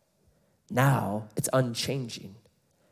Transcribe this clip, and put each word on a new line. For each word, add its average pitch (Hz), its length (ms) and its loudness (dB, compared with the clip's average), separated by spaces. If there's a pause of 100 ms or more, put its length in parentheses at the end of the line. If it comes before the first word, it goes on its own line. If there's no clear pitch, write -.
(720)
Now, 110 640 2
it's - 160 -2
unchanging. 123 840 -2 (560)